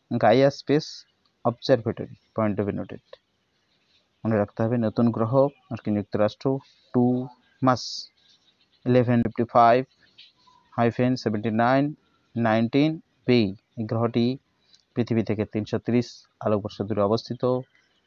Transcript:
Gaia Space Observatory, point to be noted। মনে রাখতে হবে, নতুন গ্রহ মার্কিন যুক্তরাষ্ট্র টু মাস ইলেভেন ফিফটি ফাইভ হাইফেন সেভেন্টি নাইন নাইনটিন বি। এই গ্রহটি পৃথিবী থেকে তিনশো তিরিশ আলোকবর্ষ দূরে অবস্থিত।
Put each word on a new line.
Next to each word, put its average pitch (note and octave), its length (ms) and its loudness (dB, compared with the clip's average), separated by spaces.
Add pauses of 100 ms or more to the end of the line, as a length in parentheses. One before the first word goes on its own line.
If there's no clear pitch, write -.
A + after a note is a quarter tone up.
(220)
Gaia C3 280 6
Space - 560 -4 (400)
Observatory, A#2 680 -2 (200)
point G#2+ 220 0
to G#2 100 -2
be G2+ 120 -4
noted। G#2+ 260 -12 (1200)
মনে A2+ 120 0
রাখতে G#2 260 -2
হবে, A#2 140 -2
নতুন A#2 340 0
গ্রহ A#2 360 0 (220)
মার্কিন A2 280 -6
যুক্তরাষ্ট্র G#2+ 640 -2 (340)
টু B2 340 0 (360)
মাস B2+ 180 0 (1040)
ইলেভেন B2 380 4
ফিফটি A#2 200 -4
ফাইভ A#2+ 420 4 (920)
হাইফেন B2 380 0
সেভেন্টি A2 360 -4
নাইন C3 440 0 (400)
নাইনটিন A#2 640 0 (280)
বি। B2 140 4 (360)
এই A2+ 120 -6
গ্রহটি A#2 480 -2 (560)
পৃথিবী A2+ 300 0
থেকে G#2 220 -4
তিনশো G#2+ 340 -6
তিরিশ A#2+ 280 -2 (320)
আলোকবর্ষ G#2 420 -4
দূরে G#2 200 -2
অবস্থিত। A#2+ 580 -2 (480)